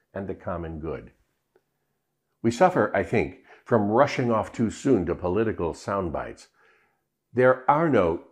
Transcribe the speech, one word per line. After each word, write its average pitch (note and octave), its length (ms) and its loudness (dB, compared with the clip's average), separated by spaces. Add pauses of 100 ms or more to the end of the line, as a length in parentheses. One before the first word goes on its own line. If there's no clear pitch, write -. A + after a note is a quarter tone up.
(140)
and F#2+ 140 -10
the F2+ 80 -8
common E2 440 -8
good. D2 320 -10 (1300)
We A2+ 100 0
suffer, E3+ 440 2
I G2 80 2
think, F2+ 400 -4 (220)
from G#2 240 2
rushing B2 420 2
off G#2 220 -2
too G#2+ 180 -2
soon A2+ 360 0
to E2+ 80 -2
political F#2 580 -2
sound F#2+ 400 -6
bites. - 340 -12 (840)
There B2+ 360 2
are D#3 200 2
no F2+ 420 2